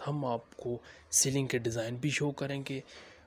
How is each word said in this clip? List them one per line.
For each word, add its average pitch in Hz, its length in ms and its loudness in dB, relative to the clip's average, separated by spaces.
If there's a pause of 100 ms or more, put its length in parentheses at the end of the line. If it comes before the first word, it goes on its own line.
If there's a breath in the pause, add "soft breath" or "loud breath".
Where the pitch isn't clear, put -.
हम 143 180 0
आपको 120 580 -2 (300 loud breath)
सीलिंग 135 360 4
के 127 100 2
डिज़ाइन 117 380 0
भी 139 140 2
शो 147 200 2
करेंगे 139 520 -4 (440 loud breath)